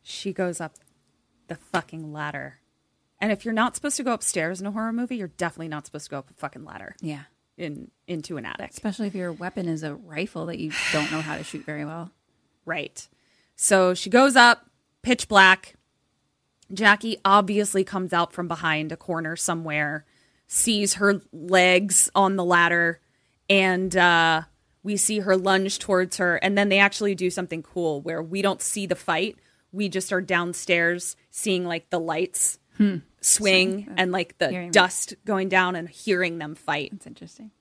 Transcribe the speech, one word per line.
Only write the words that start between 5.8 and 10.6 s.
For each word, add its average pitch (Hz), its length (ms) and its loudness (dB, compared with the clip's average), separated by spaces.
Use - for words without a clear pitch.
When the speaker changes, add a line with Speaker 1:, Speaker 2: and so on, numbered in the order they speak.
Speaker 1:
supposed 151 200 -14
to - 40 -18
go 143 80 -10
up - 120 -16
a - 40 -20
fucking - 300 -14
ladder. - 360 -18
Speaker 2:
Yeah. 147 220 -10
Speaker 1:
In, 147 340 -12
into 165 300 -8
an 113 60 -12
attic. - 280 -12
Speaker 2:
Especially 214 340 -6
if 196 80 -6
your 180 180 -6
weapon 175 360 -8
is 160 160 -4
a 147 100 -8
rifle 165 520 -10
that 165 120 -8
you 156 140 -6